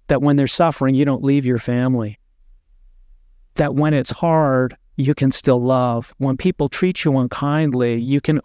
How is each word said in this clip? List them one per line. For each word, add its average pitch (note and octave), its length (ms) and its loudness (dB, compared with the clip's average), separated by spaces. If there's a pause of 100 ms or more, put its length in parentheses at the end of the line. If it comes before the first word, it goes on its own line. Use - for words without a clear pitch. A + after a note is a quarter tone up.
That C3+ 140 0
when C#3+ 140 4
they're C#3 120 2
suffering, C#3 480 0
you C#3+ 100 2
don't C3 180 -4
leave C#3 220 2
your B2 140 0
family. B2 600 -2 (1400)
That C#3+ 200 -2
when D3+ 180 2
it's C3+ 180 -2
hard, C#3+ 640 0 (180)
you C#3+ 180 0
can C3+ 180 0
still B2+ 300 2
love. B2 560 0
When C3+ 200 -2
people D3+ 320 -2
treat - 340 -2
you C#3 140 2
unkindly, B2+ 800 0
you C3+ 220 0
can D3+ 240 0